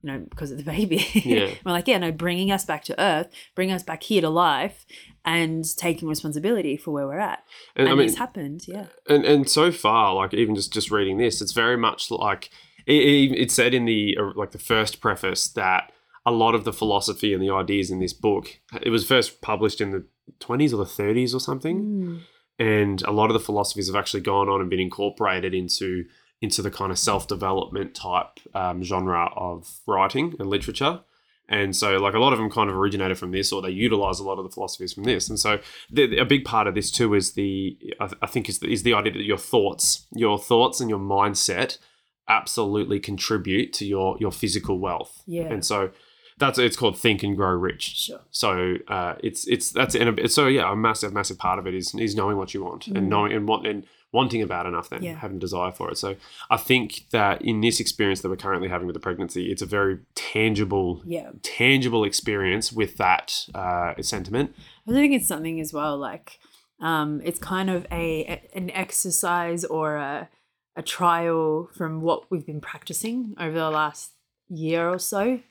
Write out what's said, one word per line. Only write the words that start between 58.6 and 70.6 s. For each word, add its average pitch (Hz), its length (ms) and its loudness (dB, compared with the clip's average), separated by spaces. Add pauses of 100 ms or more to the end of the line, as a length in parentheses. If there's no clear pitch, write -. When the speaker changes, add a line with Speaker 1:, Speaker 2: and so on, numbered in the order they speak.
Speaker 2:
having 90 180 -4
with 87 80 -6
the - 60 -8
pregnancy, 90 500 -4
it's 95 120 -4
a 98 40 -6
very 95 320 0 (160)
tangible, 101 880 0
Speaker 1:
Yeah. 165 260 -8 (120)
Speaker 2:
tangible 123 600 2
experience 101 680 0
with 107 260 -2
that, - 560 2
uh, 90 460 -2
sentiment. 101 540 -4 (340)
Speaker 1:
I 226 40 0
think 285 220 4
it's 240 140 0
something 165 320 -4
as 151 120 -8
well, 147 260 -2
like, 139 400 -12 (420)
um, 151 440 0
it's 170 140 -4
kind 190 300 -2
of 180 220 -2
a, 165 340 -2
a, - 320 -12
an 175 140 -6
exercise 175 920 -2
or 156 320 -2
a, 139 320 -6 (480)